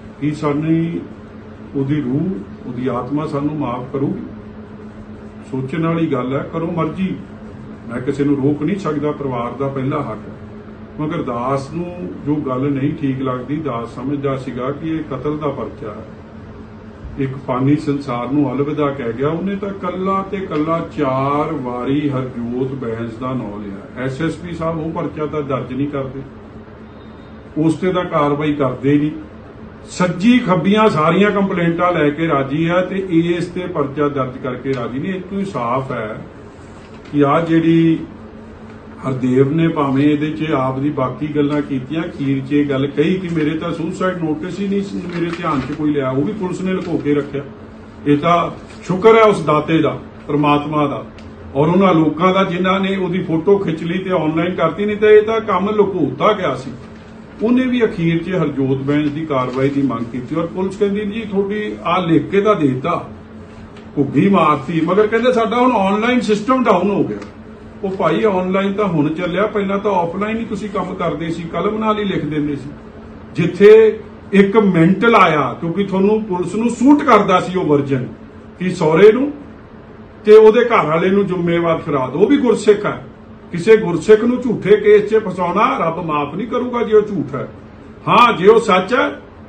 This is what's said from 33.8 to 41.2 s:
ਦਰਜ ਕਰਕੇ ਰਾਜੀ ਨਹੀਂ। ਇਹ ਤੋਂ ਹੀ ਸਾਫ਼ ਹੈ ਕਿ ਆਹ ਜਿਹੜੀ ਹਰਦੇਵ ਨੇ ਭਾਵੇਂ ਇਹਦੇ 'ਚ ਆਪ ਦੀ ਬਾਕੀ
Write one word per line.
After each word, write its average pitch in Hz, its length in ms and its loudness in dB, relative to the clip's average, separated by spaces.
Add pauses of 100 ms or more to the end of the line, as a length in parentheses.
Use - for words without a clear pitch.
ਦਰਜ 131 340 -4
ਕਰਕੇ 131 320 -4
ਰਾਜੀ 127 240 -6
ਨਹੀਂ। 185 140 -4
ਇਹ 170 80 -6
ਤੋਂ 196 180 -8
ਹੀ 196 60 -4
ਸਾਫ਼ 131 480 -4
ਹੈ 110 340 -8 (880)
ਕਿ 143 120 4
ਆਹ 147 160 4
ਜਿਹੜੀ 165 580 4 (1080)
ਹਰਦੇਵ 131 440 2
ਨੇ 165 160 2
ਭਾਵੇਂ 143 360 2
ਇਹਦੇ 151 260 2
'ਚ 156 200 -4
ਆਪ 131 280 0
ਦੀ 143 120 0
ਬਾਕੀ 135 360 -4